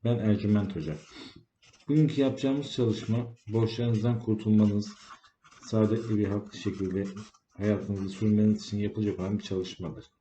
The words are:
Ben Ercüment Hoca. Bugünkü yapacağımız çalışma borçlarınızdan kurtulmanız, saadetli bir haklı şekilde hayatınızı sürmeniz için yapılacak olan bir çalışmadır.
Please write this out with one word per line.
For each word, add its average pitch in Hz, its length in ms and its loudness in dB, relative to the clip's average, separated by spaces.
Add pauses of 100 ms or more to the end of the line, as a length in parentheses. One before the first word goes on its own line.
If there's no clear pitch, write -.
Ben 117 140 2
Ercüment 104 580 2
Hoca. 78 220 -6 (880)
Bugünkü 143 340 4
yapacağımız 135 500 0
çalışma 113 640 -2 (120)
borçlarınızdan 113 720 0
kurtulmanız, 107 720 2 (680)
saadetli 110 560 0
bir 104 100 2
haklı 101 300 -4
şekilde 95 500 -4 (420)
hayatınızı 98 600 -2
sürmeniz 107 560 2
için 104 120 -6
yapılacak 104 420 -2
olan 98 200 -2
bir - 40 -10
çalışmadır. 92 600 -8 (160)